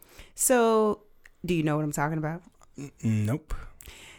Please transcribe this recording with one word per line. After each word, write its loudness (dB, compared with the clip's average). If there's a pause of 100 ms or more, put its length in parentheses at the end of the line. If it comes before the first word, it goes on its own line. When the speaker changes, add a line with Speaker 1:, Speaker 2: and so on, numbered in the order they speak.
(340)
Speaker 1:
So 4 (460)
do 0
you 2
know 0
what -2
I'm -4
talking -2
about? -6 (340)
Speaker 2:
N-, -14 (320)
nope. -4 (640)